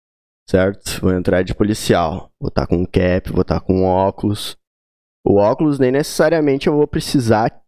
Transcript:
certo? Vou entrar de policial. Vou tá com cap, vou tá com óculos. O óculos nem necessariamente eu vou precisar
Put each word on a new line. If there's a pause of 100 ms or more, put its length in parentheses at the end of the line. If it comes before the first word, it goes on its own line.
(500)
certo?
Vou
entrar
de
policial.
Vou
tá
com
cap,
vou
tá
com
óculos. (680)
O
óculos
nem
necessariamente
eu
vou
precisar (160)